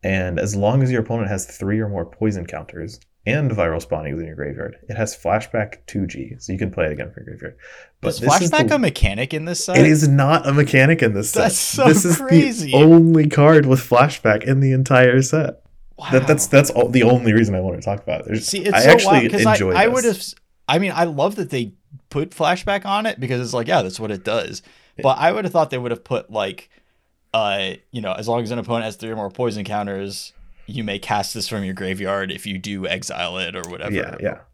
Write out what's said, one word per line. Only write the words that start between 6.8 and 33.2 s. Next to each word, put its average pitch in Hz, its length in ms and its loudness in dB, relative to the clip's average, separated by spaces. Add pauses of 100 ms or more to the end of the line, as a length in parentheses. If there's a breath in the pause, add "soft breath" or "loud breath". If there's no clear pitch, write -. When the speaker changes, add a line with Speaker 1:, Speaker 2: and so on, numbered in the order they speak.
Speaker 1:
it 76 40 -4
again - 220 -8
from - 120 -18
your - 120 -16
graveyard. - 200 -16 (440 loud breath)
But - 80 -2
Speaker 2:
Is - 100 -6
Speaker 1:
this 143 220 4
is 170 100 0
Speaker 2:
Flashback 311 160 2
Speaker 1:
the 302 80 2
Speaker 2:
a 285 40 0
mechanic 131 540 0
in 156 120 -6
this 165 180 -8
set? 127 140 -2
Speaker 1:
It 135 80 8
is 156 240 4
not 139 360 2
a 139 80 0
mechanic 143 480 4
in 117 120 2
this 101 180 -4
set. - 120 0
Speaker 2:
That's - 140 0
so - 300 0
Speaker 1:
This 196 160 6
is 170 140 2
the 269 80 -6
Speaker 2:
crazy. 175 480 4
Speaker 1:
only 160 560 8
card 151 360 6
with 131 140 4
Flashback 120 640 2
in 135 160 0
the 135 140 2
entire 131 480 4
set. 156 400 -2 (500)
That, 131 160 4
that's, 151 200 2
Speaker 2:
Wow. - 40 -4
Speaker 1:
that's 139 200 6
all, 120 180 2
the 120 140 4
only 120 280 4
reason 104 240 4
I 92 60 -2
want 90 180 -4
to - 60 -12
talk 101 180 -4
about 78 180 -6
it. - 60 -14
There's, 107 200 -6
Speaker 2:
See, 196 160 -4
it's 202 100 0
Speaker 1:
I 104 80 4
Speaker 2:
so 135 80 6
Speaker 1:
actually 160 300 6
Speaker 2:
wild, 117 120 0
'cause 104 140 2
I, 113 80 4
Speaker 1:
enjoy 95 200 2
Speaker 2:
I 190 120 4
Speaker 1:
this. 240 80 2
Speaker 2:
would 254 100 0
have 226 140 2
s-, - 180 -12 (320)
I 151 120 2
mean, 196 140 -2
I 170 120 0
love 160 320 -2
that 131 120 -6
they 120 260 -6 (340)
put 143 220 -6
Flashback 185 540 -2
on 202 200 -4
it 214 160 -6
because 123 180 -4
it's 123 140 -8
like, 117 140 -4
yeah, 127 160 0
that's 92 180 -10
what 107 100 -8
it 95 140 -10
does. 107 380 -6 (380 soft breath)
But 131 160 0
I 160 140 0
would 202 140 -4
have 170 80 -8
thought 156 160 0
they 131 80 -6
would 123 140 -6
have 117 120 -8
put, - 260 -6
like, 101 400 -6 (640)
uh, 101 400 -2 (180)
you 120 100 -10
know, 98 120 -6
as 107 140 -10
long 120 160 -2
as 110 80 -8
an 120 80 -6
opponent 113 260 -4
has 110 120 -8
three 113 140 -10
or 110 40 -8
more 104 140 -8
poison 107 340 -6
counters, 98 680 -8 (320)
you 110 180 -10
may 101 160 -6
cast 104 340 -4
this 104 140 -8
from 104 160 -8
your 95 100 -8
graveyard. 95 580 -6
If - 140 -12
you 98 120 -8
do, 95 300 -8
exile 87 500 -8